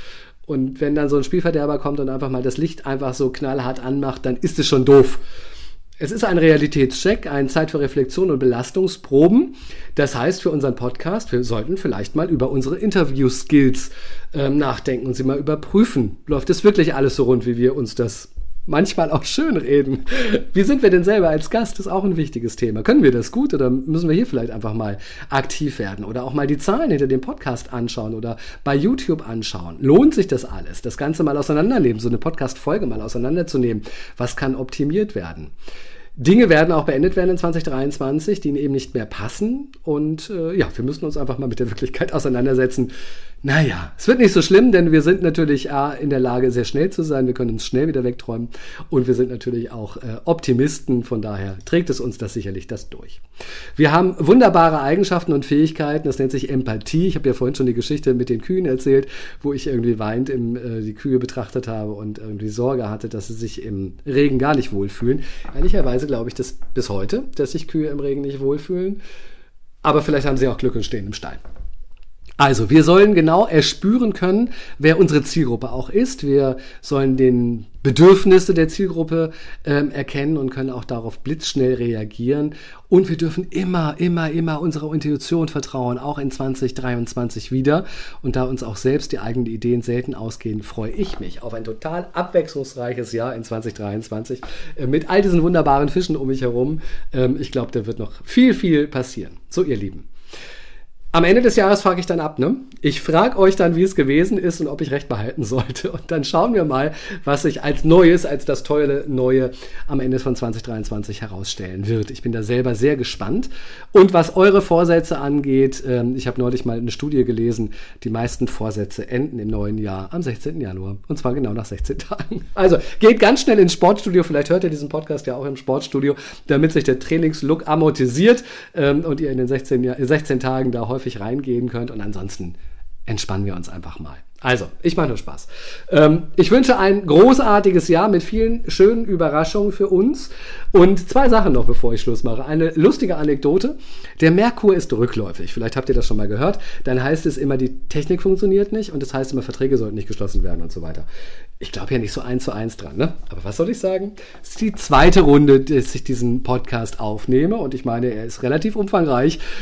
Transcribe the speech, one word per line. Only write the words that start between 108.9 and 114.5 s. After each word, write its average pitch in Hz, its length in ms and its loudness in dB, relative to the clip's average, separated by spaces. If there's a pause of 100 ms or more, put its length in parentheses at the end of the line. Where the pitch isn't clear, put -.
Neue 131 420 2 (360)
am 139 120 0
Ende 127 200 0
von 127 180 -2
zwanzig 113 260 -6
dreiundzwanzig 107 560 -8
herausstellen 98 680 -8
wird. 113 220 -2
Ich 110 100 -14
bin 120 100 -4
da 113 120 -6
selber 120 320 -2
sehr 139 200 2
gespannt. 127 540 -4 (420)
Und 185 220 8
was 165 240 2
eure 196 240 6